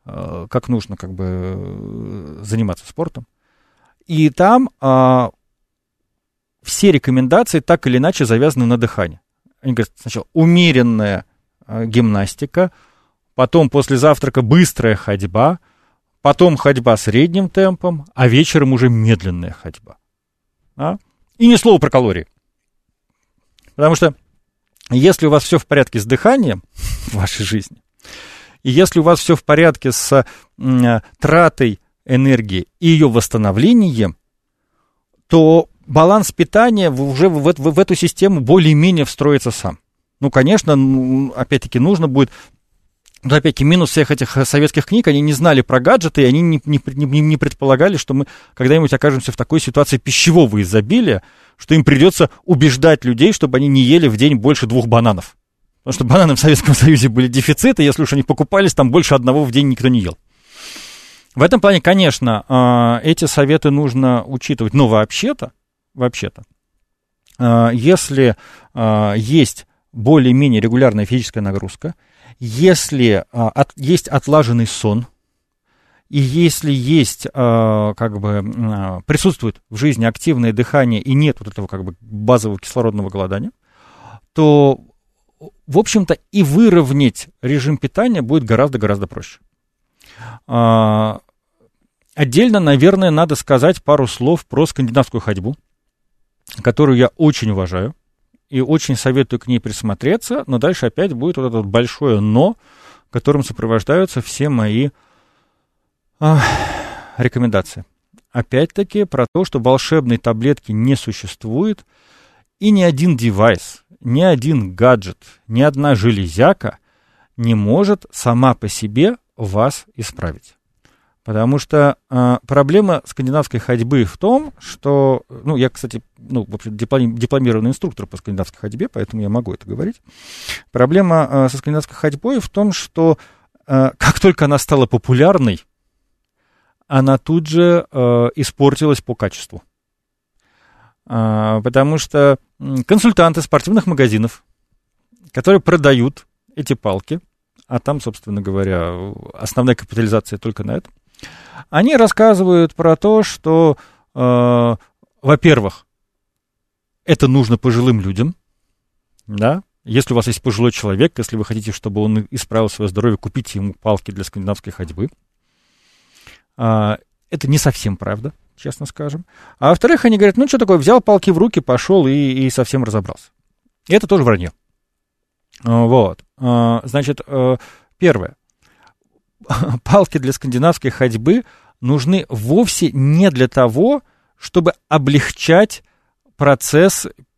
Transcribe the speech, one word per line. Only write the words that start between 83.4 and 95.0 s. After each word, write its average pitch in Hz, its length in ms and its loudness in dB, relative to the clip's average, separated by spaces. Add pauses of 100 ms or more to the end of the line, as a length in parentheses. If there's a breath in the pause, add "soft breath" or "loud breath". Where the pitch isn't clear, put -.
то, 147 460 4 (840)
в 151 120 -2
общем-то, 208 400 0 (120)
и 202 120 0
выровнять 143 840 2 (120)
режим 139 380 -4
питания 196 440 -4
будет 131 220 -2
гораздо-гораздо 107 640 -2
проще. - 320 -16 (1080 loud breath)
А, 110 760 0 (920)
отдельно, 180 460 2
наверное, 170 500 4
надо 156 240 0
сказать 143 480 0
пару 143 240 2
слов 143 400 -2
про 147 200 -2
скандинавскую 123 540 -2